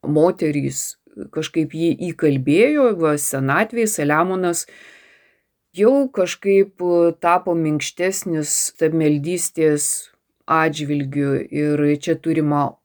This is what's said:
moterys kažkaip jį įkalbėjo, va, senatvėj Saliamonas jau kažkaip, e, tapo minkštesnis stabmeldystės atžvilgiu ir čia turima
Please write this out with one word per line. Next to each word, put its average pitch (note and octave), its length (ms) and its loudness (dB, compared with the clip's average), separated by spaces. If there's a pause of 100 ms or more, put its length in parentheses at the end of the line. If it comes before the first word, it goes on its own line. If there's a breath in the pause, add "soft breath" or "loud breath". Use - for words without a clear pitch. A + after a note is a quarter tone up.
moterys D3+ 920 0 (380)
kažkaip D#3 400 -4
jį E3 160 0 (200)
įkalbėjo, D#3 840 2
va, D#3 220 0
senatvėj E3+ 720 -2
Saliamonas F3 760 0 (1080 loud breath)
jau B3+ 320 4
kažkaip, G3 720 0
e, F3 320 4
tapo F3 420 0
minkštesnis D#3+ 1000 -2 (160)
stabmeldystės D#3 1400 0 (380)
atžvilgiu C#3+ 880 0
ir D3 460 -2 (140)
čia D#3+ 180 -2
turima D3+ 540 0 (140)